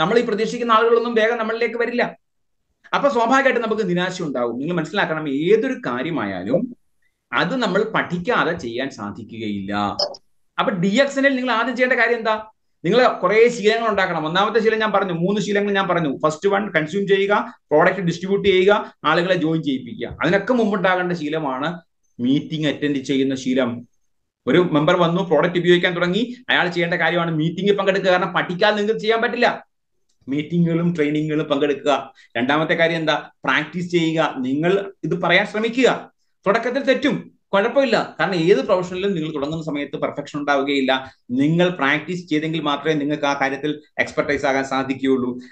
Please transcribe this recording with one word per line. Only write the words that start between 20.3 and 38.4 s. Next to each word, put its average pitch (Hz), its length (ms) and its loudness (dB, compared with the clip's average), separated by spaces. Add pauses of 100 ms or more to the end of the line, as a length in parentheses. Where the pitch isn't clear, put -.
മുമ്പുണ്ടാകേണ്ട 185 680 0
ശീലമാണ് 147 480 -4 (500)
മീറ്റിംഗ് 147 500 0
അറ്റൻഡ് 143 300 -2 (100)
ചെയ്യുന്ന 135 260 0
ശീലം. 127 360 -2 (760)
ഒരു 139 120 4 (160)
member 165 220 2
വന്നു, 170 320 2
പ്രോഡക്റ്റ് 170 320 2
ഉപയോഗിക്കാൻ 175 340 4
തുടങ്ങി, 175 260 0 (280)
അയാൾ 151 180 2
ചെയ്യേണ്ട 175 340 -2
കാര്യമാണ് 170 380 0
മീറ്റിംഗിൽ 180 400 0
പങ്കെടുക്കുക. 190 320 2
കാരണം 180 260 2
പഠിക്കാതെ 190 400 0
നിങ്ങൾക്ക് 208 280 -2
ചെയ്യാൻ 220 160 2
പറ്റില്ല. 233 280 2 (800)
മീറ്റിങ്ങുകളും 165 640 0
ട്രെയിനിങ്ങുകളും 151 560 -2
പങ്കെടുക്കുക. 143 480 0 (400)
രണ്ടാമത്തെ 151 440 0
കാര്യം 165 200 2
എന്താ? 151 160 0 (300)
Practice 156 500 -2
ചെയ്യുക. 160 320 2 (180)
നിങ്ങൾ 151 240 0 (360)
ഇത് 175 180 -2
പറയാൻ 185 260 2
ശ്രമിക്കുക. 233 380 0 (560)
തുടക്കത്തിൽ 240 440 0
തെറ്റും, 247 280 2 (360)
കുഴപ്പമില്ല. 226 440 2 (200)
കാരണം 175 300 0